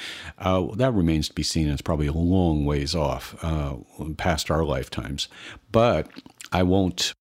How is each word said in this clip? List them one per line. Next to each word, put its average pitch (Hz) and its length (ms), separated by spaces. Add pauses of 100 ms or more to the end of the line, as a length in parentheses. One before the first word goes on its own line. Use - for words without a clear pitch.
(380)
Uh, 92 380
that 127 180
remains 82 360
to - 40
be 76 100
seen. 78 260
It's 69 120
probably 76 260
a 71 60
long 82 520
ways 71 280
off, 69 480
uh, 76 360 (400)
past 82 340
our 80 140
lifetimes. 67 640 (420)
But 113 380 (420)
I 90 100
won't 92 520 (140)